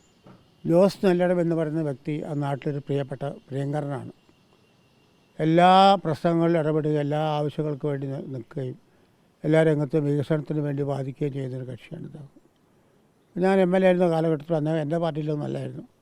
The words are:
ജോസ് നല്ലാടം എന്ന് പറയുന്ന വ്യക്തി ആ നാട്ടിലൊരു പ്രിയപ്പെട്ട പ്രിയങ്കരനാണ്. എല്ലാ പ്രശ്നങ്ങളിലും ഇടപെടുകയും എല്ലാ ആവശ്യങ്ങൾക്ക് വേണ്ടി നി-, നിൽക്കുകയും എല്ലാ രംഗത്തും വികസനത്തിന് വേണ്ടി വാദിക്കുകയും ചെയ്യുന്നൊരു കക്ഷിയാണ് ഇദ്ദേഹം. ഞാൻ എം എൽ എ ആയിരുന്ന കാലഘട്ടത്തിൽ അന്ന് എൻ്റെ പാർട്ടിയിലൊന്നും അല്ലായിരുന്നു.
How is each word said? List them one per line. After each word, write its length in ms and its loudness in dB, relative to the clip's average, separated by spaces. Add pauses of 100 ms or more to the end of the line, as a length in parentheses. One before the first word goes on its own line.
(640)
ജോസ് 420 4
നല്ലാടം 380 2
എന്ന് 160 0
പറയുന്ന 300 -2
വ്യക്തി 260 -6 (140)
ആ 20 -8 (120)
നാട്ടിലൊരു 440 -4
പ്രിയപ്പെട്ട 360 -4 (240)
പ്രിയങ്കരനാണ്. 680 -6 (1300)
എല്ലാ 300 6 (340)
പ്രശ്നങ്ങളിലും 580 2
ഇടപെടുകയും 440 0
എല്ലാ 140 -2 (180)
ആവശ്യങ്ങൾക്ക് 540 -4
വേണ്ടി 200 -6
നി-, 140 -8 (100)
നിൽക്കുകയും 420 -8 (680)
എല്ലാ 240 4
രംഗത്തും 420 0
വികസനത്തിന് 580 -2
വേണ്ടി 240 -4
വാദിക്കുകയും 440 -6
ചെയ്യുന്നൊരു 360 -8
കക്ഷിയാണ് 380 -14
ഇദ്ദേഹം. 220 -18 (1120)
ഞാൻ 120 4 (100)
എം 120 2
എൽ 60 2
എ 40 8
ആയിരുന്ന 260 4
കാലഘട്ടത്തിൽ 460 0
അന്ന് 140 0 (120)
എൻ്റെ 180 -2
പാർട്ടിയിലൊന്നും 460 -4
അല്ലായിരുന്നു. 340 -8 (180)